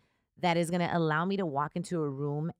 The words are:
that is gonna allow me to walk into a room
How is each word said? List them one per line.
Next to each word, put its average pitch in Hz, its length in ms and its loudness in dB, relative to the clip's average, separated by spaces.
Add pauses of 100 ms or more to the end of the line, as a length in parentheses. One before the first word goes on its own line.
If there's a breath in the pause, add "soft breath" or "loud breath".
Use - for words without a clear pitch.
(400)
that 170 180 2
is 170 120 2
gonna 175 240 2
allow 160 320 2
me 196 120 0
to 190 80 0
walk 147 300 -2
into 175 280 -2
a 143 60 -2
room 147 500 -4